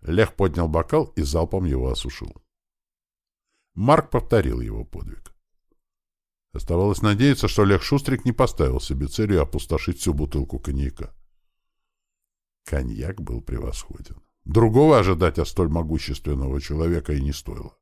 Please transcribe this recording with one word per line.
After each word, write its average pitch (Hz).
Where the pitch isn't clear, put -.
Лех 107
поднял 85
бокал 82
и 82
залпом 82
его 65
осушил. -
Марк 117
повторил 117
его 57
подвиг. -
Оставалось 92
надеяться, 110
что -
Лех 98
Шустрик 139
не 123
поставил 69
себе 69
целью 98
опустошить -
всю -
бутылку 71
коньяка. 67
Коньяк 64
был 58
превосходен. -
Другого 117
ожидать 90
от 80
столь 87
могущественного 73
человека 82
и 73
не 71
стоило. -